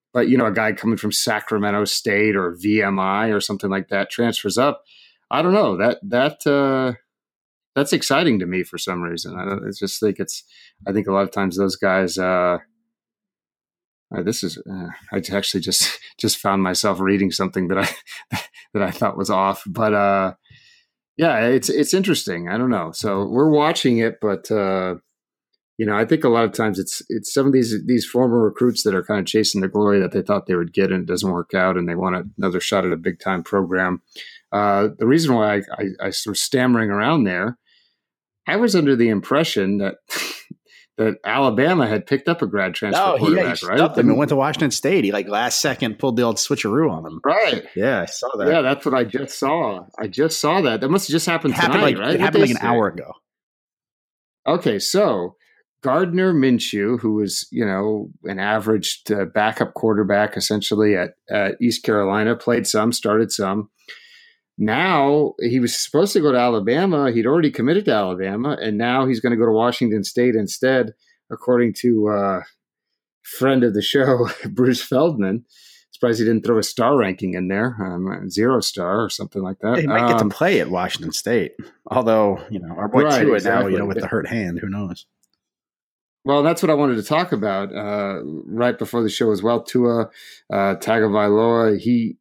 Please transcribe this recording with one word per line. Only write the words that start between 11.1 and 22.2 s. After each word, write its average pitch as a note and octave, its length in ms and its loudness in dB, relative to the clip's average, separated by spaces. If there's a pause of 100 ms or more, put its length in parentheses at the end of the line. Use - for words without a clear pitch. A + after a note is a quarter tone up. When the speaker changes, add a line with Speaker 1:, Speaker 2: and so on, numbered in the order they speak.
Speaker 1:
lot G2 100 2
of F#2+ 100 -2
times F#2+ 260 -2
those F#2+ 180 0
guys, F#2 420 0
uh, F2+ 400 0 (1600)
uh, F#2 80 -4
this G#2 200 -4
is, F2 140 -6
uh, F#2 300 -12 (240)
I G2 100 -4 (120)
actually G2 280 -2
just, - 380 -2 (100)
<laughs> - 100 -20
just - 180 0
found G2 260 0
myself F#2 360 0
reading G2 300 2
something F#2 380 -2
that F#2 100 -2
I, - 600 -6 (180)
<laughs> - 160 -16
that G2+ 80 -2
I F2+ 80 0
thought - 280 -4
was G2 120 -4
off, G2 380 0
but, G#2+ 260 0
uh, G2 400 2 (840)
yeah, C3+ 300 2
it's, C3+ 220 2
it's D3 240 0
interesting. B2+ 560 -2